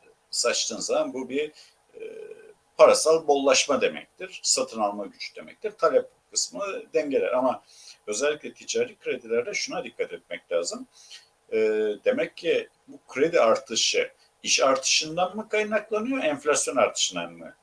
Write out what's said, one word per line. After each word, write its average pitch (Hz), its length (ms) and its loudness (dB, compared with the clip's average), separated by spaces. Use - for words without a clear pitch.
saçtığın 110 480 -2
zaman 135 340 -2
bu 127 160 -8
bir, 151 220 -4
e, - 80 -18
parasal 160 500 6
bollaşma 135 540 4
demektir. - 640 -4
Satın 117 360 -2
alma 104 260 -2
gücü - 300 -14
demektir. - 360 -12
Talep 135 340 2
kısmı - 320 -4
dengeler 139 380 0
ama 123 320 0
özellikle 131 460 -2
ticari - 420 -4
kredilerde 120 580 -4
şuna 151 300 -6
dikkat 98 300 -6
etmek - 380 -12
lazım. 87 360 -2
E, 220 60 0
demek 143 320 0
ki 143 320 0
bu 135 200 -20
kredi 156 340 2
artışı - 680 2
iş 113 180 2
artışından 156 760 0
mı 214 140 -8
kaynaklanıyor, 214 760 -2
enflasyon 151 520 0
artışından 90 580 0
mı? 82 300 -18